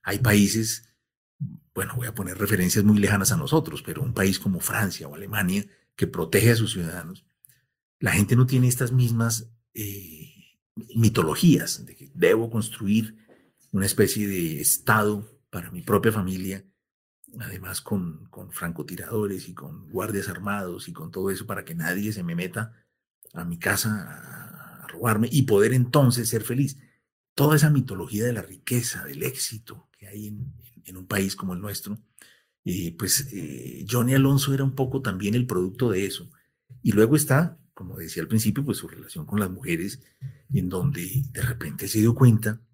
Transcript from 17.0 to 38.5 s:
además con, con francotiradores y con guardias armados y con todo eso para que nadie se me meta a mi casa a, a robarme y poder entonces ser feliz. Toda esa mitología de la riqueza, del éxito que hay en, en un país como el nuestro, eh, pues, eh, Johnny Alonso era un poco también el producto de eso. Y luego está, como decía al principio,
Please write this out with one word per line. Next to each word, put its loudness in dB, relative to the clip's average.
además -10
con, -6
con -18
francotiradores -6
y -16
con -16
guardias -4
armados -6
y -14
con -12
todo -4
eso -6
para -8
que -12
nadie -2
se -6
me -4
meta -6
a -12
mi -8
casa -2
a, -18
a -16
robarme 0
y 6
poder 6
entonces 4
ser -2
feliz. -2
Toda 6
esa 6
mitología 0
de 0
la -4
riqueza, -6
del -10
éxito -8
que -20
hay -12
en, -10
en -16
un -14
país -2
como -6
el -8
nuestro, -10
eh, -6
pues, -2
eh, -12
Johnny 2
Alonso 4
era 0
un -2
poco -2
también -2
el 2
producto -2
de 0
eso. -10
Y 2
luego 6
está, 2
como -14
decía -8
al -8
principio, 0